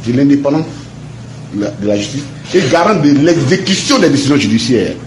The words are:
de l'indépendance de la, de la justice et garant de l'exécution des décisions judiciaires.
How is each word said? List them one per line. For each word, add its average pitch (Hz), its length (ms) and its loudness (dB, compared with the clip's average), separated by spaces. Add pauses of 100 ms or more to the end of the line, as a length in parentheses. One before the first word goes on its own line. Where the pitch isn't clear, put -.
de 117 60 -2
l'indépendance 139 540 2 (880)
de 101 80 -4
la, 104 80 -4
de 98 160 -6
la 104 100 2
justice 104 280 -6 (280)
et 185 80 4 (100)
garant 208 300 2
de 147 80 4
l'exécution 165 920 2
des 165 120 4
décisions 139 260 2
judiciaires. 110 580 0 (120)